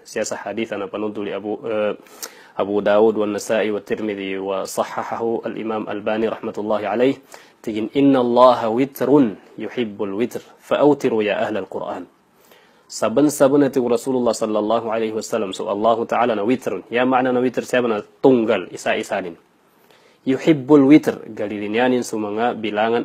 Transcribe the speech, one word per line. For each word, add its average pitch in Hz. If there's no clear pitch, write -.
Siya -
sa 104
hadith 104
na 98
panunto 107
li 95
Abu, 104
eh, 107
Abu 101
Dawud 104
wa 104
Nasa'i 104
wa 101
Tirmidhi 98
wa 95
sahahahu 117
al-Imam 107
Albani 107
rahmatullahi 107
alayh. 123
Tigin, 110
"Inna 135
Allaha 120
witrun 127
yuhibbul 104
witr. 113
Fa'autiru 131
ya 104
ahlal 104
Qur'an." 98
Saben-saben 139
ati 131
Rasulullah 120
sallallahu 110
alaihi 113
wasallam, 107
so, 90
Allah 107
Ta'ala 113
na 101
witrun. 113
Ya, 120
makna 127
na 123
witr 123
siapa 123
na? 104
Tunggal, 113
isa-isa 107
din. 85
Yuhibbul 135
witr, 147
galilinianin 107
sumanga 110
bilangan 110